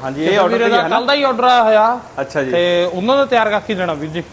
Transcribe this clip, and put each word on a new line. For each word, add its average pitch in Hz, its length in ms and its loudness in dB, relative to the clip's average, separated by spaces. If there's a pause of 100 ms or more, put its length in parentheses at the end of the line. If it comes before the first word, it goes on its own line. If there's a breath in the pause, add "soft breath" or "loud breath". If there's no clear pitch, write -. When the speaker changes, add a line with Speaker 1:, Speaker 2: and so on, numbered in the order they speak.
Speaker 1:
ਹਾਂਜੀ, 135 200 -6
Speaker 2:
ਇਹ 175 80 0
Speaker 1:
ਇਹ 202 80 2
ਆਰਡਰ 180 140 2
Speaker 2:
ਵੀਰੇ 233 100 0
Speaker 1:
'ਤੇ 233 80 2
ਹੀ 233 60 2
Speaker 2:
ਦਾ 240 60 2
Speaker 1:
ਹੈ 165 60 -4
ਨਾ? 226 60 0
Speaker 2:
ਕੱਲ੍ਹ 240 120 0
ਦਾ 277 60 2
ਹੀ 294 100 0
ਆਰਡਰ 240 200 0
ਆਇਆ 247 200 4
ਹੋਇਆ। 220 360 2 (220)
Speaker 1:
ਅੱਛਾ 139 220 -4
ਜੀ। 131 80 -4
Speaker 2:
ਤੇ 175 420 0
ਉਹਨਾਂ 220 240 0
ਦਾ 277 80 2
ਤਿਆਰ 226 240 0
ਕਰਕੇ 214 240 -2
ਦੇਣਾ 180 200 -4
ਵੀਰ 151 160 -8
ਜੀ। 160 240 -8